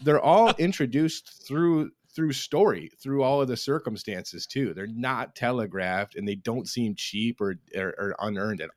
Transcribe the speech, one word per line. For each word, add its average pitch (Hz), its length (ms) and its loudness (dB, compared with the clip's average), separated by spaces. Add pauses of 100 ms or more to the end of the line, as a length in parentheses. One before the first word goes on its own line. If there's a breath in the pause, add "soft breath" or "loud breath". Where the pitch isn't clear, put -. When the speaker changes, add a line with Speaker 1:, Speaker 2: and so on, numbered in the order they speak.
Speaker 1:
they're 147 180 4
all 208 300 8
Speaker 2:
<laughs> - 80 2
Speaker 1:
introduced 156 920 -2
through, 160 440 2 (240)
through 160 180 0
story, 135 560 2 (100)
through 135 220 -2
all 135 180 4
of 135 100 2
the 123 60 0
circumstances 107 920 -6
too. 127 260 -2
They're 98 140 -8
not 120 480 -4
telegraphed 98 800 -2
and 101 120 -6
they 101 80 -2
don't 113 320 -4
seem 110 280 -2
cheap 110 440 -2
or, 98 180 0 (200)
or, 95 220 -4
or 98 200 -4
unearned 101 420 -2
at 80 160 -10